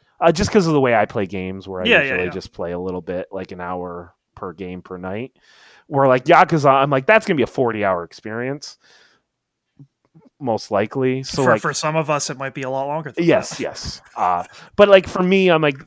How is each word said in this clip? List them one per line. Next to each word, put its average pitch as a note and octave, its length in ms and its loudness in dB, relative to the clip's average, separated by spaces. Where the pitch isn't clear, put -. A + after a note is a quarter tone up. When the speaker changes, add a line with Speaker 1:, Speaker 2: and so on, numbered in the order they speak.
Speaker 1:
Uh, E3+ 140 4
just F#3 180 -2
'cause F3+ 160 2
of D#3+ 60 0
the C#3+ 80 4
way B2 120 2
I G#2 120 4
play G#2 200 -4
games, F#2+ 400 -8
where F#2+ 160 -10
I F#2 40 -4
Speaker 2:
Yeah, F#3+ 140 4
yeah, - 40 0
Speaker 1:
usually C3 220 -4
Speaker 2:
yeah. F2+ 60 -4
Speaker 1:
just - 200 -10
play F2 220 -8
a F2+ 60 -6
little F#2 220 -6
bit, F2+ 300 -8
like, F#2+ 220 -10
an F2+ 80 -14
hour F2 520 -10
per F#2 160 -10
game F2+ 300 -12
per F#2 160 -14
night. G2 400 -10
Where, C3+ 220 4
like, B2+ 160 4
Yakuza, D#3+ 440 6
I'm C3+ 200 4
like, C3+ 160 0
"That's G#3+ 200 4
gonna F3+ 120 0
be B2 60 2
a G#2 40 -2
forty-hour G#2 560 -2
experience, A#2+ 720 -10
most A#2 320 -4
likely." C3 540 -2
So, C3+ 220 -2
Speaker 2:
For, B2+ 60 6
Speaker 1:
like, A2 100 2
Speaker 2:
for D3+ 120 -4
some D#3 220 -4
of D3+ 140 -2
us, D3 200 -2
it C#3 80 -10
might C3+ 160 -8
be C#3 100 -8
a C3 60 -6
lot C3+ 180 -4
longer D3+ 260 -8
than E3+ 100 -4
Speaker 1:
Yes, C3 280 2
Speaker 2:
that. - 100 -12
Speaker 1:
yes. - 400 -10
Uh, F2+ 260 -2
but, G#3 140 6
like, F#3+ 180 8
for F#3+ 160 -2
me, F#3 260 4
I'm D#3+ 120 4
like, C#3+ 260 0